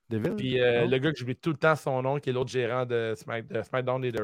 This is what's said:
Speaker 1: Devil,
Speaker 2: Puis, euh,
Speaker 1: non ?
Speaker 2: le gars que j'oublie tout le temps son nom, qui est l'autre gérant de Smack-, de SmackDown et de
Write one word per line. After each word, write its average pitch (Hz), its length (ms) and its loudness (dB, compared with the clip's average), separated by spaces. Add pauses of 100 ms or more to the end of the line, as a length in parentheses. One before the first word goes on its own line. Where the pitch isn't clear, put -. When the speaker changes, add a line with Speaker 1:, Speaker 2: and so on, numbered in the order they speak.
Speaker 1:
Devil, 117 260 -2
Speaker 2:
Puis, 127 240 0
euh, 120 220 4
Speaker 1:
non ? 117 80 4
Speaker 2:
le 131 80 4
gars 147 160 2
que - 40 -6
j'oublie 123 200 -6
tout 170 140 -2
le 139 60 -4
temps 160 200 4
son 131 240 -2
nom, 139 180 0
qui 139 100 -4
est 123 40 0
l'autre 127 180 -2
gérant 123 340 0
de 117 300 0
Smack-, 113 320 -8
de 110 140 -4
SmackDown 127 420 -2
et 123 80 -2
de 113 120 -2